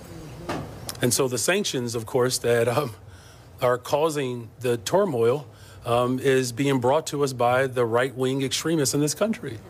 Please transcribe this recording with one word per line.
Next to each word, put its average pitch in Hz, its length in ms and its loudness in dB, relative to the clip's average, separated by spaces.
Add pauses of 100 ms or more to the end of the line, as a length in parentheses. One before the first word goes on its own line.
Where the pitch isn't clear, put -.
(1000)
And 123 120 2
so 131 160 0
the 120 80 -2
sanctions, 135 580 -2
of 113 100 -4
course, 123 340 2
that, 117 280 2
um, 120 260 0 (680)
are 123 160 2
causing 139 720 -2 (100)
the 120 160 0
turmoil, 139 720 2 (380)
um, 123 340 2
is 131 320 2
being 135 300 0
brought 143 260 2
to 143 160 -2
us 135 80 0
by 123 340 2
the 123 200 0
right-wing 131 560 0
extremists 143 520 0
in 143 60 2
this 147 140 2
country. 202 440 -4 (120)